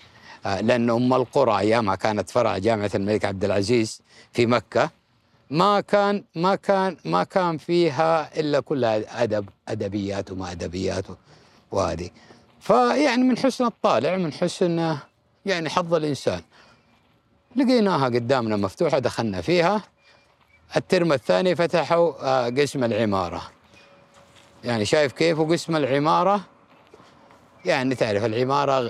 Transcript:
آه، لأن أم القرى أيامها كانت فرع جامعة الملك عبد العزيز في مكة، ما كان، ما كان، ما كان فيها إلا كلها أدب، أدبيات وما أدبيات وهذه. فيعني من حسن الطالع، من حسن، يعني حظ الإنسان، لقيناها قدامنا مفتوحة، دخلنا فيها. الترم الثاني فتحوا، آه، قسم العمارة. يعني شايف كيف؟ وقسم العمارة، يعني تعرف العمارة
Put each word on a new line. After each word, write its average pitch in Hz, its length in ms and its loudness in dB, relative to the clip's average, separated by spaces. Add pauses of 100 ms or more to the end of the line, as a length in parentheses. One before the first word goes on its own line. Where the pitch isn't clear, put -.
(460)
آه، 98 140 -2
لأن 120 300 2
أم 123 240 2
القرى 123 440 2
أيامها 107 360 2
كانت 104 360 -2
فرع 110 280 0
جامعة 104 360 0
الملك 101 300 0
عبد 101 200 -4
العزيز 101 580 0 (300)
في 117 140 2
مكة، 123 440 0 (600)
ما 196 300 2
كان، 202 440 0 (100)
ما 180 200 0
كان، 190 500 0
ما 175 200 0
كان 175 340 -2
فيها 160 840 0
إلا 147 200 0
كلها 113 600 -2
أدب، 107 260 -2 (200)
أدبيات 101 640 -6
وما 92 220 -8
أدبيات 92 520 -6 (680)
وهذه. 90 380 -2 (500)
فيعني 247 600 2
من 254 160 2
حسن 254 260 0
الطالع، 170 520 0
من 170 160 -4
حسن، 165 640 -2 (500)
يعني 170 220 -2
حظ 170 260 0
الإنسان، 151 460 -2 (1160)
لقيناها 220 480 4
قدامنا 117 520 0
مفتوحة، 143 420 0
دخلنا 113 420 -2
فيها. 175 420 0 (920)
الترم 170 360 2
الثاني 180 440 2
فتحوا، 170 640 2
آه، 131 280 0
قسم 135 360 -2
العمارة. 98 580 0 (1200)
يعني 113 200 -2
شايف 147 280 2
كيف؟ 160 260 0
وقسم 160 380 0
العمارة، 160 640 2 (1200)
يعني 135 300 0
تعرف 107 300 0
العمارة 135 540 0 (120)